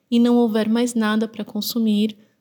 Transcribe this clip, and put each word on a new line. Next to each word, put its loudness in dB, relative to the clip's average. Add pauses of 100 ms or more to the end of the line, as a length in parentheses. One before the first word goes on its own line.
e 2
não 4
houver 0
mais 0
nada 0
para -10
consumir, -2 (240)